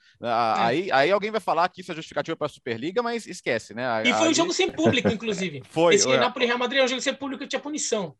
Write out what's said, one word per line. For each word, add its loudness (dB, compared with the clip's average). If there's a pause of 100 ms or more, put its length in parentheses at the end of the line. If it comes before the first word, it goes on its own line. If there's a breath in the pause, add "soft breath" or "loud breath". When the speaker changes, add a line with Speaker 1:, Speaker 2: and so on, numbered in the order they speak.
(220)
Speaker 1:
A-, 2
Speaker 2:
É. 4
Speaker 1:
aí, 2
aí 4
alguém 0
vai -2
falar 2
que -12
isso -12
é -6
justificativa -6
pra -2
Superliga, -4
mas -4
esquece, -4
né? -6
A-, 0
Speaker 2:
E 2
foi 2
um 4
Speaker 1:
ali 2
Speaker 2:
jogo 0
sem 0
público, 2
inclusive. -6
Speaker 1:
<laughs> -20
Foi, 4
Speaker 2:
Esse 2
Speaker 1:
é. 4
Speaker 2:
Napoli 0
e 0
Real 0
Madrid 0
é 6
um -2
jogo -4
sem -2
público -8
que -12
tinha -4
punição. -4